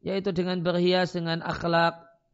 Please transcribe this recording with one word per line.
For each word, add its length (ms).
yaitu 320
dengan 240
berhias 560
dengan 240
akhlak 640